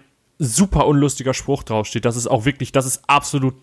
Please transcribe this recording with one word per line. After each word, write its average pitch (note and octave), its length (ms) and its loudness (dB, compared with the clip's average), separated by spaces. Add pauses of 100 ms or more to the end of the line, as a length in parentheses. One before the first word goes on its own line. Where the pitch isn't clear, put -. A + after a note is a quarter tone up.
(440)
super D3 440 2
unlustiger C#3 480 2
Spruch - 260 -4
draufsteht. G#2+ 420 -4
Das A#2 120 0
ist A#2+ 100 -4
auch A2+ 200 0
wirklich, - 260 -2
das C3 160 2
ist - 180 -6
absolut C#3 580 0